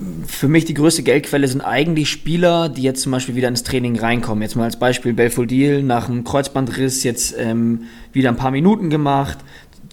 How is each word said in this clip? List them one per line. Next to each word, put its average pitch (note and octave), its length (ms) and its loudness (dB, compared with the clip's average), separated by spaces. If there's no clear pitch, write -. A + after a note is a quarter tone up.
für - 220 -2
mich D#3+ 180 4
die E3 80 -4
größte D3+ 300 2
Geldquelle C#3 440 2
sind C3 140 -2
eigentlich D3 480 0
Spieler, E3+ 600 0
die C3 120 -6
jetzt C3 220 0
zum C3+ 80 -2
Beispiel B2+ 240 -2
wieder B2+ 140 0
ins B2 140 -2
Training B2 360 -2
reinkommen. A2+ 420 0
Jetzt G#2 140 -6
mal A#2+ 80 0
als A#2 160 -4
Beispiel B2 340 0
Belfodil C3 720 2
nach A#2+ 260 0
einem B2 140 -4
Kreuzbandriss C3 800 -2
jetzt, A#2+ 340 -4
ähm, A#2 460 0
wieder C3 160 4
ein A#2 80 2
paar C3 140 0
Minuten F3+ 380 2
gemacht. C#3+ 480 0